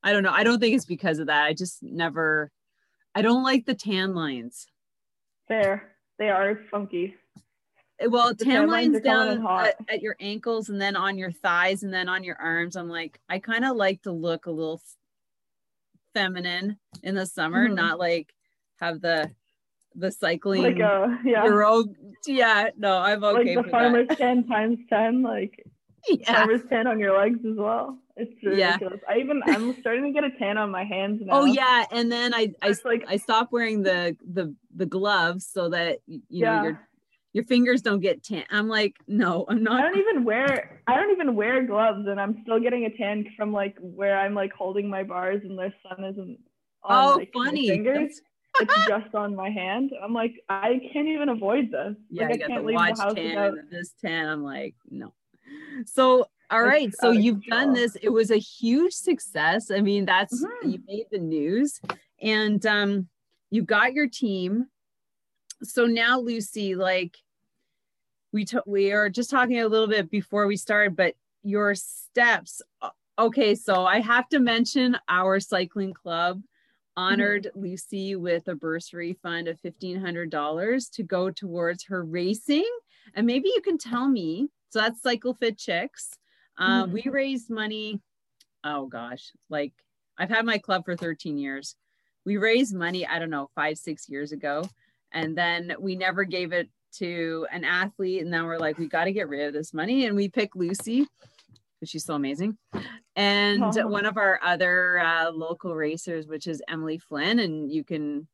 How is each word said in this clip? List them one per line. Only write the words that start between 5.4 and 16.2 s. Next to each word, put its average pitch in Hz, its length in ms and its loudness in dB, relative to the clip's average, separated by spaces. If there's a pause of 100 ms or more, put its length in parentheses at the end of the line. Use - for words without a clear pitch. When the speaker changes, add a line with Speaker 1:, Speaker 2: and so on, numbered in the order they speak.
Speaker 2:
Fair. 208 480 -2 (240)
They 214 120 -2
are 196 280 2 (120)
funky. 196 440 -4 (880)
Speaker 1:
Eh, 226 60 0
well, 240 280 4
Speaker 2:
The 226 100 -4
Speaker 1:
tan 262 160 4
Speaker 2:
tan 311 80 6
lines 339 260 4
Speaker 1:
lines - 20 2
Speaker 2:
are 220 40 0
coming 220 320 4
in 233 60 -2
Speaker 1:
down - 20 -4
Speaker 2:
hot. 185 260 2
Speaker 1:
at, 214 100 2 (120)
at - 140 -4
your 208 180 -6
ankles 220 480 -6
and 202 120 -4
then 196 160 0
on 190 220 0
your 185 140 -6
thighs 180 500 0
and 190 100 -8
then 185 160 -2
on 185 160 -4
your 175 120 -10
arms. 170 400 -4
I'm 175 120 -8
like, 165 400 -10
I 185 100 -4
kinda 233 340 -2
like 196 300 0
to 190 100 -6
look 165 340 -4
a 170 40 -8
little 160 340 -6
f-, - 120 -20 (1160)
feminine 185 640 -2 (240)